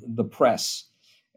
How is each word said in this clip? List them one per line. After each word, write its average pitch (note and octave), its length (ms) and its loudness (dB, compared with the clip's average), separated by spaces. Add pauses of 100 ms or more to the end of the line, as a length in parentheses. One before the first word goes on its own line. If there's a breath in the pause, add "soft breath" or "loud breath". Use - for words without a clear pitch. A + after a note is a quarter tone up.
the A#2 160 -2
press, - 600 0 (520)